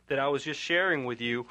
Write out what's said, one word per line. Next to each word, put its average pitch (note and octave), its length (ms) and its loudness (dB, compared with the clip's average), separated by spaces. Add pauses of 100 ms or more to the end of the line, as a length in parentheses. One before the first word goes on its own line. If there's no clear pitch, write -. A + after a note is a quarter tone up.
that C#3 120 0
I C#3 100 2
was C#3+ 160 0
just D3+ 160 -6
sharing E3+ 420 2
with A#2+ 160 -4
you A#2+ 320 -2